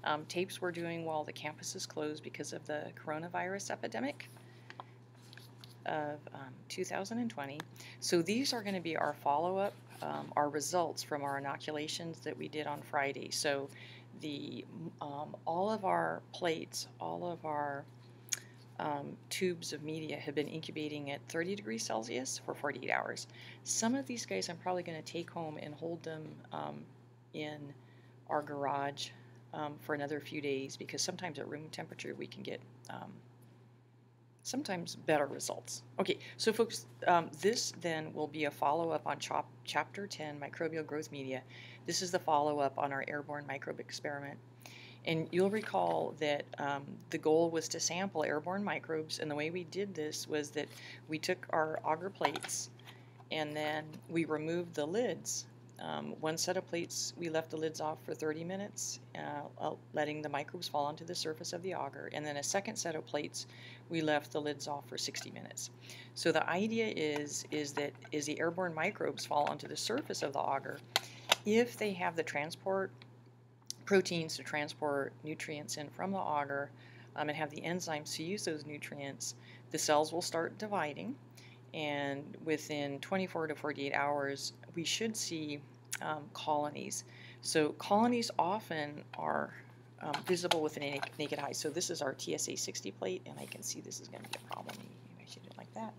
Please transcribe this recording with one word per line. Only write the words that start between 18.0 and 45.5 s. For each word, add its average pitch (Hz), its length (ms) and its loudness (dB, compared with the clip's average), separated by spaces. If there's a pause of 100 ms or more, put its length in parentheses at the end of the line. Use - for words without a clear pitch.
um, 143 380 0 (120)
tubes 175 440 0
of 147 120 -8
media 156 320 -4
have 147 180 -6
been 147 140 4
incubating 151 640 -4
at 143 160 -4
thirty 175 260 0
degrees 214 300 -2
Celsius - 600 0
for - 80 -2
forty-eight - 380 -2
hours. - 380 0 (340)
Some - 320 4
of 269 120 0
these 240 200 -4
guys 190 220 0
I'm 170 80 -4
probably 180 260 0
gonna 165 200 -6
take 165 280 -4
home 160 320 -4
and 151 120 -8
hold 165 280 -4
them, 156 240 -6 (260)
um, 151 320 -4 (500)
in 151 380 -4 (560)
our 151 140 4
garage, 143 680 0 (440)
um, 147 240 -2
for - 160 0
another 143 240 0
few 143 220 -4
days, 135 360 0
because - 240 -4
sometimes 180 380 0
at - 100 -4
room 151 220 -6
temperature - 460 -6
we 147 100 -6
can - 160 -12
get, - 180 -4 (300)
um, - 220 -8 (1300)
sometimes 185 540 -2
better 151 300 6
results. - 560 -4 (180)
Okay, - 180 4 (180)
so - 160 4
folks, 226 340 2 (200)
um, 170 240 8 (100)
this 214 320 4 (100)
then 156 320 0
will 151 120 0
be 151 180 0
a 147 60 4
follow-up 156 560 4
on 147 140 0
chop-, - 320 0 (120)
Chapter 160 440 0
ten, 151 320 -4
Microbial 156 440 0
Growth 147 280 -2
Media. 131 300 -2 (440)
This 170 160 2
is 180 80 -2
the 185 80 4
follow-up 147 600 6
on 143 140 4
our 135 140 0
airborne 147 400 -4
microbe 139 320 -4
experiment. 143 600 -6 (640)
And 160 280 2
you'll 185 180 6